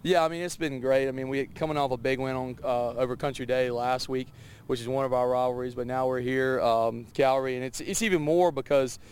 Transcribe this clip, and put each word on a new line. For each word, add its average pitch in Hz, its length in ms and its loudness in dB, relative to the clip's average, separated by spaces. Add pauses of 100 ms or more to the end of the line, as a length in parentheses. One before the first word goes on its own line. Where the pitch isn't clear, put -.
Yeah, 170 220 4
I - 20 2
mean, 170 140 -2
it's 175 160 -6
been 139 240 -2
great. 135 260 4
I 131 40 -2
mean, 131 180 -6
we 135 160 -2
coming 156 320 -4
off 139 140 0
a 127 60 -2
big 131 220 -2
win 131 160 -2
on, 127 260 -6
uh, 120 280 0
over 123 260 -2
Country 135 300 -6
Day 127 260 0
last 123 380 -2
week, 131 180 -4 (380)
which 123 160 -2
is 113 80 -8
one 135 160 0
of 127 80 0
our 123 160 2
rivalries, 127 460 -2
but 123 120 -4
now 131 200 0
we're 127 120 0
here, 131 400 0
um, 113 540 2
Calvary, 131 420 2
and 127 80 -4
it's, 131 160 -8
it's 196 220 -4
even 185 200 2
more 170 300 4
because 135 480 0 (120)